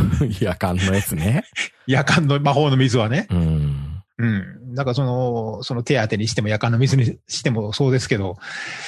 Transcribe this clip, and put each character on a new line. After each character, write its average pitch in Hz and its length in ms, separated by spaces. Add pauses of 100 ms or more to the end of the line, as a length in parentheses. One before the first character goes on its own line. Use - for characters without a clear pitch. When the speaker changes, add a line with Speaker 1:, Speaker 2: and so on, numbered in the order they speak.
(160)
Speaker 1:
<laughs> 113 240
夜 92 160
間 92 220
の 95 160
や 101 80
つ - 140
ね。 107 280 (240)
Speaker 2:
<laughs> - 180
夜 143 200
間 160 220
の 143 120
魔 143 140
法 147 160
の 135 80
水 131 200
は 107 120
ね。 175 200
Speaker 1:
う 92 60
ん。 76 540 (300)
Speaker 2:
う 117 60
ん。 110 500
だ 139 80
か 156 80
ら - 40
そ 139 80
の、 120 600
そ 131 100
の 120 80
手 131 180
当 110 80
て 107 100
に 107 100
し 107 60
て - 80
も 104 80
夜 107 100
間 120 120
の 117 60
水 135 200
に 123 200 (100)
し - 140
て 147 80
も 110 220
そ 139 160
う 127 40
で 131 80
す - 100
け 117 80
ど、 95 200 (500)